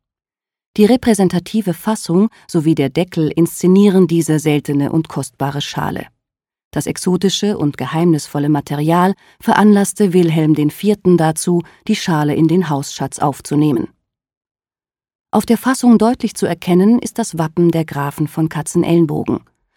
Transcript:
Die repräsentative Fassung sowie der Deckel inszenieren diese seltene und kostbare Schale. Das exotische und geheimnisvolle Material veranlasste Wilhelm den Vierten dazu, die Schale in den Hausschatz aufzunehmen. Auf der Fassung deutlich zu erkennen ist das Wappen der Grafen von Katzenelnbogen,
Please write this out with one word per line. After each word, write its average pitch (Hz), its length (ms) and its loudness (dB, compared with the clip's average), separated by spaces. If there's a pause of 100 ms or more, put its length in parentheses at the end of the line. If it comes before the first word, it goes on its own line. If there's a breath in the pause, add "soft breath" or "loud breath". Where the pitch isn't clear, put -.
(760)
Die 214 80 6
repräsentative 202 880 0
Fassung 214 560 -2 (180 soft breath)
sowie 160 280 0
der 143 160 -2
Deckel 165 400 -2
inszenieren 185 760 2
diese 156 320 0
seltene 143 540 -2
und 160 160 -2
kostbare 139 540 -6
Schale. - 440 -8 (640)
Das - 160 -6
exotische 185 680 -2
und 143 220 -4
geheimnisvolle 151 720 -2
Material 160 640 0 (260 soft breath)
veranlasste 202 720 2
Wilhelm 160 420 2
den 151 160 0
Vierten 196 460 0
dazu, 165 460 0 (260 loud breath)
die 214 80 0
Schale 151 380 -2
in 160 140 2
den 170 200 0
Hausschatz 139 500 -6
aufzunehmen. 147 720 -2 (1400)
Auf 208 160 -2
der 226 120 2
Fassung 247 380 4
deutlich 220 380 0
zu - 120 -6
erkennen 185 520 2
ist - 200 -10
das 208 200 -6
Wappen 165 320 0
der 160 160 0
Grafen 143 420 -6
von 160 220 -4
Katzenelnbogen, 160 920 0 (360 soft breath)